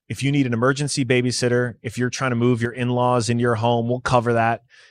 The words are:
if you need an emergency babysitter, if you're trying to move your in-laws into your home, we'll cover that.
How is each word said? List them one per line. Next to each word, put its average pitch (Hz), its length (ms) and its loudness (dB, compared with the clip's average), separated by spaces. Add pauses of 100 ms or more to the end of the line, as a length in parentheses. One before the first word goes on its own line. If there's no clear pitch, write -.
if 110 120 -8
you 139 100 0
need 143 140 2
an 120 80 -2
emergency 135 500 0
babysitter, 123 760 0
if - 160 -10
you're 123 140 -2
trying 131 200 -4
to 120 40 -2
move 117 260 2
your 120 120 -2
in-laws 123 560 0
into 120 120 0
your 120 140 2
home, 117 320 0
we'll 123 140 -2
cover 120 320 2
that. 113 280 0 (300)